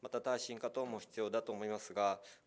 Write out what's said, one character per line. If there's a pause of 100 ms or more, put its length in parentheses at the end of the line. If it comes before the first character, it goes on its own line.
ま
た
耐
震
化
等
も
必
要
だ
と
思
い
ま
す
が、 (260)